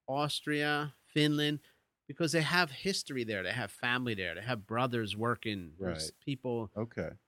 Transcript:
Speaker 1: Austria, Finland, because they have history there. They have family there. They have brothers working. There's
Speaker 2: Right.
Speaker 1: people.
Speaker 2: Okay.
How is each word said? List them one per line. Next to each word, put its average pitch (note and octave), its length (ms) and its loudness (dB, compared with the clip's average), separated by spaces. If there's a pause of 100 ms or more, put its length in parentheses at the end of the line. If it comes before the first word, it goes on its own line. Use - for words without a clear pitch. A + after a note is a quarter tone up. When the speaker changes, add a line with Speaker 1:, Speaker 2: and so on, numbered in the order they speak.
Speaker 1:
Austria, D3 880 0 (100)
Finland, D3+ 540 4 (480)
because D3+ 260 0
they E3 80 6
have D#3+ 300 4
history B2+ 520 -2
there. G#2+ 180 0
They F#2 120 -2
have A2+ 180 -2
family B2 420 0
there. F2+ 220 -2
They F2+ 60 -8
have A2 260 -4
brothers A2+ 480 0
working. G#2 640 -2
There's E2+ 260 -2
Speaker 2:
Right. - 140 -12
Speaker 1:
people. A#2+ 560 -4
Speaker 2:
Okay. G#2+ 360 -4 (160)